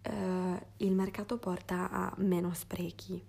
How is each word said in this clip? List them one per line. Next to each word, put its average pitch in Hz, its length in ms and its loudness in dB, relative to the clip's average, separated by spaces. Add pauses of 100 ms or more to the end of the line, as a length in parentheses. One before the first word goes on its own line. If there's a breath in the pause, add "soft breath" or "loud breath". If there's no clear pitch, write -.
eh, 185 640 0 (120)
il 196 160 4
mercato 196 440 0
porta 180 540 -2
a - 260 0
meno 180 380 4
sprechi 175 720 -6